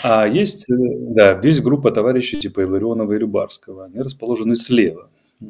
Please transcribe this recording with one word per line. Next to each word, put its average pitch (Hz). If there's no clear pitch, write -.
а 110
есть, 165
э, 123
да, 120
есть 143
группа 139
товарищей 120
типа 98
Илларионова 104
и 107
Рюбарского. 101
Они 95
расположены 117
слева. 98